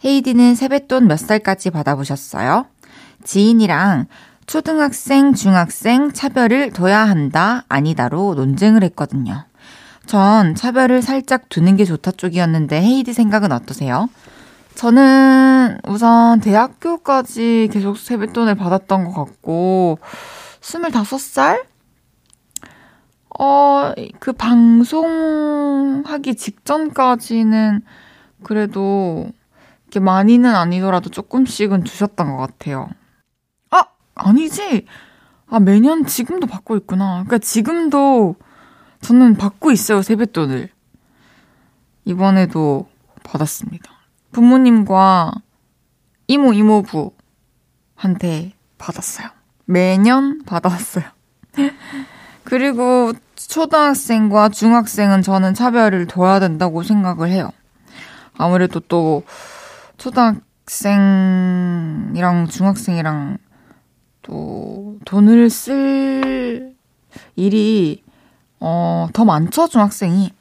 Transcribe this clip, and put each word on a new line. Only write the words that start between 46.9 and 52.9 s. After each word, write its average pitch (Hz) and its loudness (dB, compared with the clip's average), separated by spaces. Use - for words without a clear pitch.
받았어요. - -14
매년 240 2
받았어요. 175 -6
<laughs> - -10
그리고 247 0